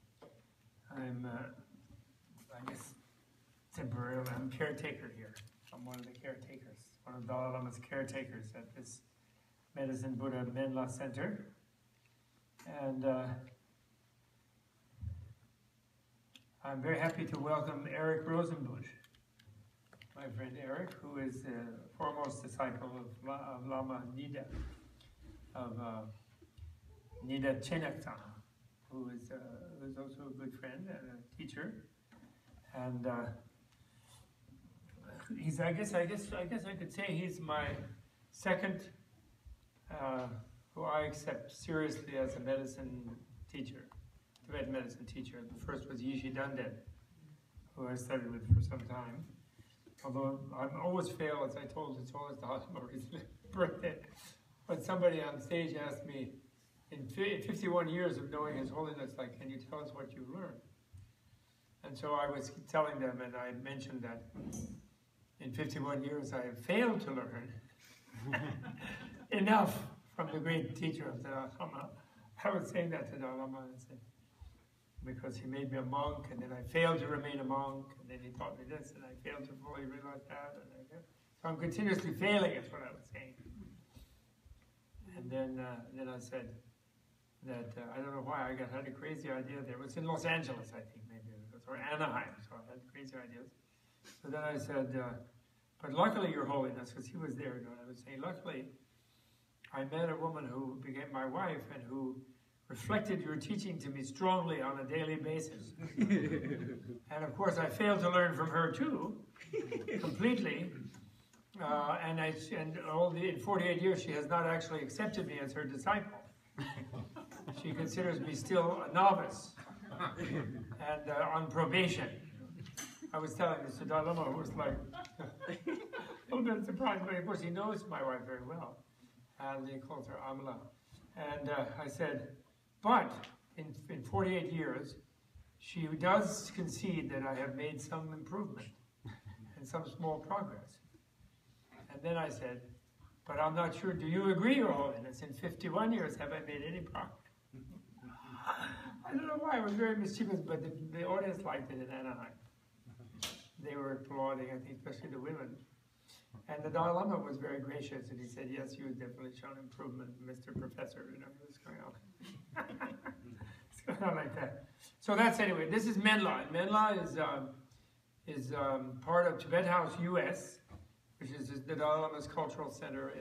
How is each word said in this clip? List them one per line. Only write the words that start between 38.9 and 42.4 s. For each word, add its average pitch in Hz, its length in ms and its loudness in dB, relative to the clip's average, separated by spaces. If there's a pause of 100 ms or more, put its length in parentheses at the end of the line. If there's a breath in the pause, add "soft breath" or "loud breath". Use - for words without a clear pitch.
uh, 131 380 0 (480)
who - 80 -2
I 151 180 4
accept - 480 -4
seriously 156 680 0
as 131 180 2
a 127 40 -6